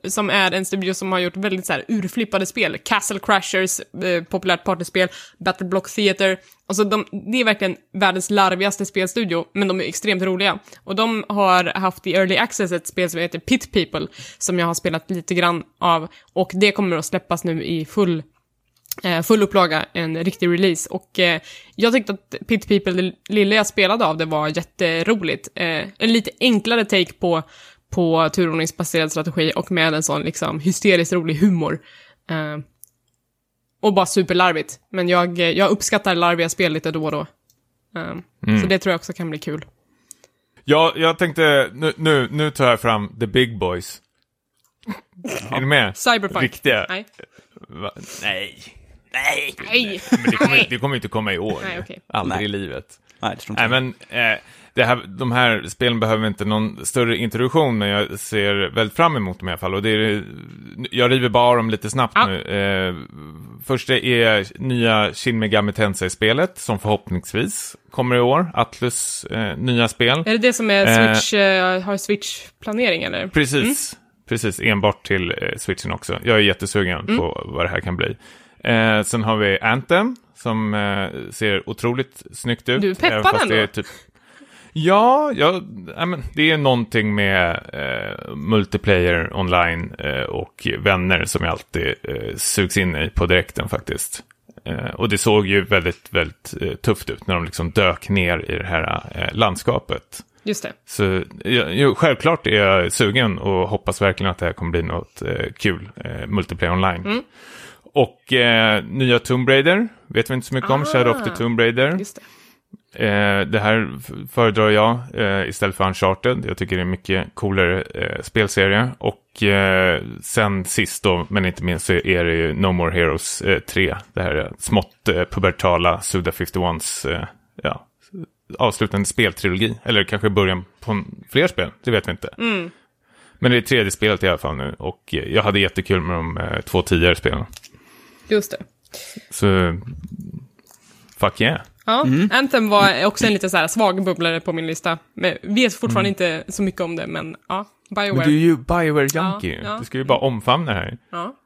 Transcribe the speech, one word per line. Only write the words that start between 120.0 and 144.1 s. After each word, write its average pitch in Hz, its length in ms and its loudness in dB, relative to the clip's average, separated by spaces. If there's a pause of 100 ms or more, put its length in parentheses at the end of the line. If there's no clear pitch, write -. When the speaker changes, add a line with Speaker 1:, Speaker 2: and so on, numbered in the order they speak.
Speaker 2:
sen 101 440 0
sist - 380 -2
då, 90 260 2
men 98 160 0
inte 90 180 -4
minst, 87 220 -2
så 95 80 2
är 87 300 2
det 85 120 2
ju 82 180 0
No 95 180 2
More 85 200 0
Heroes, 82 500 0
eh, 95 180 2
tre. - 360 0 (180)
Det - 80 -4
här, 90 140 -2
eh, - 120 -2 (120)
smått, - 500 0
eh, 87 140 2
pubertala 87 800 2
Suda 87 300 -2
fifty-ones, 87 800 -4
eh, 82 140 -4 (380)
ja, - 240 -6 (720)
avslutande 104 460 0
speltrilogi. 104 800 0
Eller 107 200 2
kanske 104 260 0
början 95 360 0 (140)
på 117 120 -8
en, 101 140 -4 (240)
fler 156 180 2
spel, 82 240 -4 (120)
det 123 80 0
vet 107 160 0
vi 92 40 -4
inte. - 260 -8
Speaker 1:
Mm. 190 340 -4 (680)
Speaker 2:
Men 123 120 2
det 123 60 4
är 113 40 2
tredje 110 300 2
spelet 104 320 0
i 95 40 2
alla 85 100 2
fall 71 180 -6
nu. 67 240 -6
Och, - 220 -8 (120)
eh, - 200 -4
jag 104 100 4
hade 101 160 2
jättekul 95 420 0
med 85 140 -4
de, 82 220 -4
eh, 76 240 -4
två 90 200 0
tidigare 87 340 4
spelen. - 300 -2 (800)
Speaker 1:
Just 208 240 0
det. - 60 -8 (720)
Speaker 2:
Så, 92 480 2 (1400)
fuck - 240 0
yeah. - 200 2 (240)
Speaker 1:
Ja, 233 200 2
Speaker 3:
Mm. 160 280 2
Speaker 1:
Anthem 254 360 2
var 196 360 4
också 214 200 0
en 214 80 4
lite 185 160 0
så 180 80 0
här 160 100 2
svag 190 360 0
bubblare 165 360 0